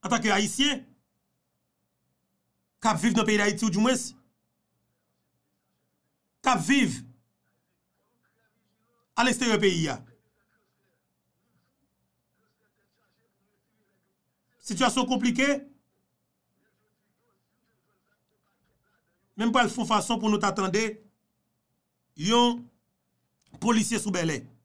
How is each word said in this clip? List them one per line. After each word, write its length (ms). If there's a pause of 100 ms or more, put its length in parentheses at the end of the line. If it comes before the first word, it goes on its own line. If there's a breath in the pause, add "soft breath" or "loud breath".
An 100
tanke 220
Ayisyen, 480 (2000)
k 80
ap 80
viv 160
nan 120
peyi 120
d 80
Ayiti 200
ou 60
di 60
mwens, 300 (2250)
k 80
ap 160
viv 320 (2250)
a 120
leksteryè 360
peyi 300
a. 80 (4000)
Sitiyasyon 480
konplike, 360 (4000)
menm 160
pa 120
l 40
fon 160
fason 320
pou 120
nou 120
tatande, 400 (1400)
yon 440 (1000)
polisye 400
sou 120
Bèlè. 280 (220)